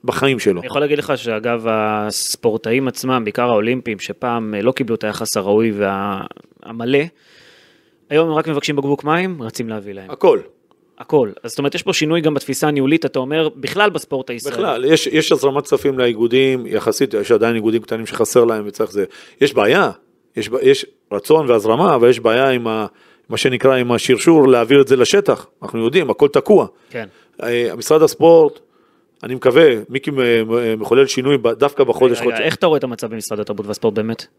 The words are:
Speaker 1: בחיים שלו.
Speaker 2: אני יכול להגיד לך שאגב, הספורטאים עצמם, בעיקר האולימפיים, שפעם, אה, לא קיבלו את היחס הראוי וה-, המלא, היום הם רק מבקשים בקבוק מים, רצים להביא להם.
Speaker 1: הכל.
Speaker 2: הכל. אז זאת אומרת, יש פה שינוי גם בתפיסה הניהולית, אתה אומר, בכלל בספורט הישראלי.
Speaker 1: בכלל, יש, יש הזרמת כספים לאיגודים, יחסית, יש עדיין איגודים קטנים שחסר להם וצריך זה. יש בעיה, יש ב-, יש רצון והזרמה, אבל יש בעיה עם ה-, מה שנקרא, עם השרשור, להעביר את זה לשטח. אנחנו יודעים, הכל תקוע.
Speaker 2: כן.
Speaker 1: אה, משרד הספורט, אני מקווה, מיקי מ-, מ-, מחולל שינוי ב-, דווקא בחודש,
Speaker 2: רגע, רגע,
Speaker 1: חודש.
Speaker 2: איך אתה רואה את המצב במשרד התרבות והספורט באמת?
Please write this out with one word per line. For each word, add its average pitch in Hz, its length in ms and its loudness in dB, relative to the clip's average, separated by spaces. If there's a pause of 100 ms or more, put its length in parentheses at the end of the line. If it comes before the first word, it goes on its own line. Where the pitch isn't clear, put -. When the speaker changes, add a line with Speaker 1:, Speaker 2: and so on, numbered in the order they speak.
Speaker 1:
בחיים 131 360 0
שלו. 95 200 0
Speaker 2:
אני 85 80 -12
יכול 139 140 -4
להגיד 147 160 0
לך 147 180 -4
שאגב, 117 540 -4
הספורטאים 110 1160 -2
עצמם, 127 360 -4
בעיקר 120 260 -2
האולימפיים, 117 500 -2
שפעם, 113 560 -6
אה, 101 60 -6
לא 117 100 2
קיבלו 120 240 -4
את - 80 -8
היחס 107 340 -6
הראוי 107 340 0
וה-, 98 500 -4 (420)
המלא, 117 360 -4 (1080)
היום 160 200 0
הם 156 60 -4
רק 160 120 -2
מבקשים 147 280 -4
בקבוק 139 280 -4
מים, 165 380 -4
רצים 113 280 -10
להביא 104 240 -12
להם. 95 180 -16
Speaker 1:
הכל. 143 280 2 (600)
Speaker 2:
הכל. 131 280 0 (140)
אז 117 60 -12
זאת - 100 -10
אומרת, 143 160 -4
יש - 80 -8
פה 190 100 -2
שינוי 160 280 0
גם 156 120 0
בתפיסה 143 340 -4
הניהולית, 147 380 0
אתה 139 140 -4
אומר, 151 360 -2
בכלל 165 340 -6
בספורט 139 400 -8
הישראלי. 139 280 -8
Speaker 1:
בכלל, 135 280 -4
יש, 156 220 2
יש 147 240 0
הזרמת 139 320 0
כספים 135 360 -2
לאיגודים, 123 680 0
יחסית, 107 460 -2
יש 104 180 0
עדיין 117 240 4
איגודים 110 260 0
קטנים 113 240 -8
שחסר 117 400 2
להם 113 220 -2
וצריך 104 240 -6
זה. 98 140 -2 (360)
יש 139 120 0
בעיה, 127 380 2 (440)
יש 104 140 -6
ב-, 117 120 -2
יש 135 240 4 (260)
רצון 147 380 0
והזרמה, 120 460 2
אבל 120 140 6
יש 117 100 2
בעיה 120 300 2
עם 123 180 -2
ה-, 110 180 -4 (440)
מה 113 80 -6
שנקרא, 131 380 2
עם 123 160 0
השרשור, 131 560 4
להעביר 127 340 6
את 131 60 4
זה 131 80 4
לשטח. 131 520 2 (160)
אנחנו 113 220 -6
יודעים, 143 240 0
הכל - 180 2
תקוע. 143 400 2 (220)
Speaker 2:
כן. 113 180 -12 (360)
Speaker 1:
אה, 120 340 -2
משרד 151 260 4
הספורט, 160 560 6 (640)
אני 123 120 -8
מקווה, 131 300 4 (240)
מיקי 135 220 -6
מ-, 139 40 -6 (320)
מ-, 113 320 -2
מחולל 120 260 4
שינוי 131 320 0
ב-, 117 140 0
דווקא 139 320 0
בחודש, 120 340 2
Speaker 2:
רגע, 117 100 -4
רגע, 113 80 -2
Speaker 1:
חודש. 113 100 -2
Speaker 2:
איך 160 100 -2
אתה 185 120 0
רואה 156 100 2
את 135 60 -2
המצב 120 260 -8
במשרד 107 300 -8
התרבות 104 280 -6
והספורט 104 260 -2
באמת? 110 320 -6 (140)